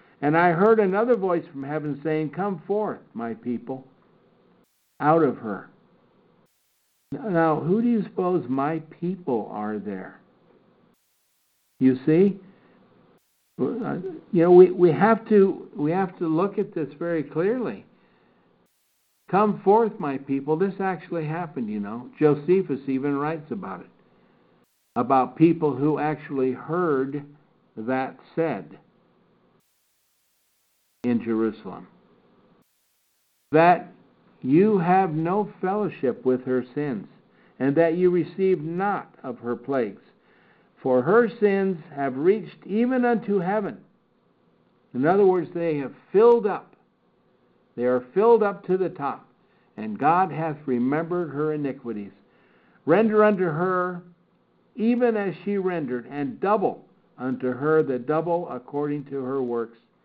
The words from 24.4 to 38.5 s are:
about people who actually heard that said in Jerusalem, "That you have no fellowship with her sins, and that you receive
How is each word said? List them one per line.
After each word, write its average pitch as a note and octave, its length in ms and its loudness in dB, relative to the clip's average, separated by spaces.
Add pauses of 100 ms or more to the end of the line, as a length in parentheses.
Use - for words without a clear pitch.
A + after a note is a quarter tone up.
about B2+ 400 0
people D#3+ 360 4
who C#3+ 260 0
actually D3 520 -4
heard C#3+ 720 -4 (540)
that B2+ 420 -6 (160)
said A2 420 -6 (2250)
in A#2+ 180 0
Jerusalem, G#2+ 640 -4 (1700)
"That E3+ 340 6 (540)
you F#3 380 4
have F3+ 340 2
no F3 320 -2 (160)
fellowship F#3 640 -4
with B2+ 180 0
her B2+ 220 -2 (100)
sins, C#3 320 -6 (500)
and C#3 180 0
that E3 200 2
you F3+ 140 4
receive F3+ 520 0